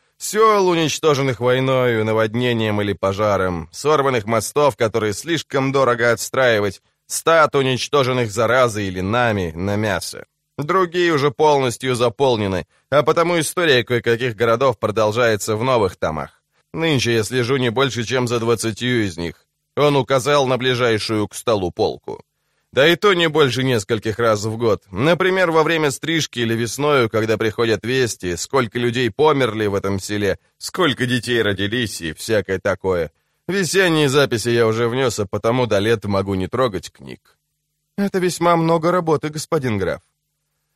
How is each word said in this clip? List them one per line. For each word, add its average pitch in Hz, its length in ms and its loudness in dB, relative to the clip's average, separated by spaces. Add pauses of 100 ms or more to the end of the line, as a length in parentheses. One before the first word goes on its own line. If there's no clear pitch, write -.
(180)
Сел, 208 500 2
уничтоженных 147 720 0
войною, 127 640 2
наводнением 110 760 0
или 101 120 0
пожаром, 95 800 0
сорванных 135 540 0
мостов, 117 500 0
которые 107 360 0
слишком 135 600 -4
дорого 120 400 2
отстраивать, 113 720 0 (240)
стад, 160 480 2
уничтоженных 127 760 0
заразой 110 560 2
или 92 140 -6
нами, 101 540 0
на 98 220 -4
мясо. 104 480 -4 (320)
Другие 175 560 0
уже 143 180 2
полностью 131 640 2
заполнены, 113 720 0 (240)
а 143 120 4
потому 170 360 2
история 147 460 2
кое-каких 117 520 0
городов 117 420 2
продолжается 107 800 0
в 113 80 -4
новых 117 320 0
томах. 78 460 -6 (300)
Нынче 143 400 0
я 110 120 0
слежу 120 320 -2
не 123 140 0
больше, 123 340 -2
чем 123 240 -2
за 120 100 -2
двадцатью 113 680 -2
из 87 120 -6
них». 85 300 -10 (300)
Он 143 200 2
указал 135 500 0
на 127 100 0
ближайшую 117 720 0
к - 60 -20
столу 98 360 -2
полку. 69 540 -6 (500)
Да 143 140 4
и 170 80 4
то 208 180 2
не 170 140 2
больше 139 340 2
нескольких 110 560 -2
раз 110 260 2
в 110 120 -6
год. 113 340 0
Например, 175 600 0
во 160 100 4
время 156 300 0
стрижки 147 480 -4
или 113 140 0
весною, 123 540 0
когда 110 280 0
приходят 113 480 -2
вести, 110 520 -2
сколько 123 440 -4
людей 120 300 0
померли 127 580 0
в 98 80 0
этом 98 240 -2
селе, 104 380 -2 (200)
сколько 139 480 -2
детей 120 360 0
родились 104 580 -4
и 80 120 -6
всякое 95 460 -2
такое. 90 520 -2 (360)
Весенние 170 600 0
записи 127 400 0
я 117 180 4
уже 113 220 0
внес, 123 320 -2
а 101 60 -4
потому 117 400 0
до 104 120 2
лета 104 300 0
могу 98 260 -2
не 92 140 -2
трогать 117 420 -4
книг. - 480 -20 (580)
Это 196 220 -2
весьма 175 380 2
много 165 340 2
работы, 160 380 0
господин 143 500 -4
граф. 85 220 -4 (760)